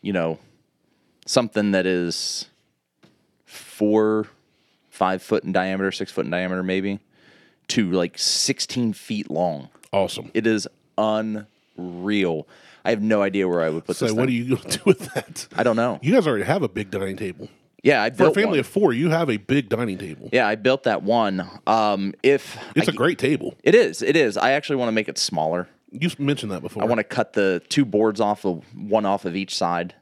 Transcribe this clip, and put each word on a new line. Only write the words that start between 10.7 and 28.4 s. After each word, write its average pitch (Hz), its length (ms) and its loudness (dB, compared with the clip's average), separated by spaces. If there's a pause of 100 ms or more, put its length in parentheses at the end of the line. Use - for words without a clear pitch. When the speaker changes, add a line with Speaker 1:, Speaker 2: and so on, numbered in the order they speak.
Speaker 1:
unreal. 104 1500 -2 (360)
I 90 80 0
have 107 100 0
no 107 200 2
idea 98 260 0
where 87 140 0
I 80 80 0
would 80 160 -4
put 92 120 -4
Speaker 2:
So - 80 -2
Speaker 1:
this 110 80 0
Speaker 2:
what 123 140 0
Speaker 1:
thing. - 20 0
Speaker 2:
are - 20 0
you 123 240 -2
gonna - 140 -10
<laughs> - 80 -4
do - 80 -10
with 180 280 2
that? - 420 -10
Speaker 1:
I - 80 0
don't 117 120 4
know. 113 260 0
Speaker 2:
You 160 120 2
guys 233 140 4
already 104 180 0
have 160 180 0
a 113 60 -2
big 104 220 -6
dining 98 260 -4
table. 92 320 -10 (340)
Speaker 1:
Yeah, 131 200 4
I 113 80 0
Speaker 2:
For - 20 -16
a - 40 -14
Speaker 1:
built 165 180 6
Speaker 2:
family 214 160 2
Speaker 1:
one. 151 80 2
Speaker 2:
of 120 80 -2
four, 196 260 2
you 151 160 0
have 165 200 2
a 107 80 0
big 131 320 -2
dining 110 280 -2
table. 90 340 -12
Speaker 1:
Yeah, 110 160 4
I 107 80 0
built 127 280 0
that 92 180 0
one. 98 480 0 (160)
Um, 101 560 2
if - 340 2 (200)
Speaker 2:
It's 139 120 2
Speaker 1:
I - 40 0
Speaker 2:
a - 20 -8
Speaker 1:
g- - 40 -10
Speaker 2:
great - 200 0
table. - 460 -2
Speaker 1:
It 165 100 6
is. 190 300 4
It 147 120 2
is. 113 220 2
I 123 140 2
actually 143 240 -2
wanna 123 160 0
make 110 180 0
it - 80 -8
smaller. 82 500 -2 (240)
Speaker 2:
You 147 160 -4
s-, - 120 -4
mentioned 139 320 -2
that 90 100 -6
before. 92 220 -4
Speaker 1:
I - 20 2
wanna 113 180 2
cut - 300 -2
the 95 360 2
two 143 160 2
boards 107 360 2
off 104 240 0